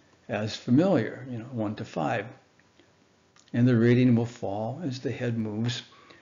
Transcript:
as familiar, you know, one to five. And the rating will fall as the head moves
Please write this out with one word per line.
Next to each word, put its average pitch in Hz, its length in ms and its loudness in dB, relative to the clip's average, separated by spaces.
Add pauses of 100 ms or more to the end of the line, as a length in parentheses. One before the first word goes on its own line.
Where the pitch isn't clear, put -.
(300)
as 110 260 -4
familiar, 127 760 2
you 120 80 -8
know, 110 140 -10
one 110 240 -4
to 117 100 -8
five. 127 400 -4 (1300)
And 120 120 4
the 127 100 4
rating 123 380 6
will 117 120 2
fall 110 580 -6
as 123 160 -6
the 139 100 -6
head 117 280 -4
moves 110 440 -4 (400)